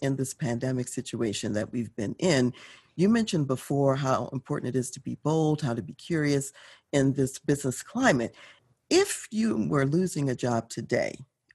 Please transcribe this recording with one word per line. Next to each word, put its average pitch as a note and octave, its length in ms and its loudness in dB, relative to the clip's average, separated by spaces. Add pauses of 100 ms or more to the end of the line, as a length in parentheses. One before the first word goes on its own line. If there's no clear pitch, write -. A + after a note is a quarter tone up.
in C#3 140 0
this C3 180 -4
pandemic B2 540 -2
situation A2+ 640 -4
that G#2 180 -4
we've A#2 240 -6
been G2+ 220 -4
in. C3 340 2 (440)
You F#3 140 4
mentioned A3 360 2
before C3+ 500 2
how C3 380 0
important B2+ 420 -6
it B2+ 40 2
is B2 120 -4
to - 80 -14
be A#2+ 240 -8
bold, D3+ 380 2
how A#2+ 140 -2
to A#2 80 -6
be D3+ 100 -12
curious C#3+ 580 -2 (400)
in C3+ 220 4
this C3+ 240 0
business C#3 460 -2
climate. F#3+ 500 2 (560)
If F#4+ 400 2
you G#3+ 380 0
were C#3+ 180 2
losing D3+ 440 0
a B2 60 0
job A#2+ 340 -2
today, A2 500 -4 (360)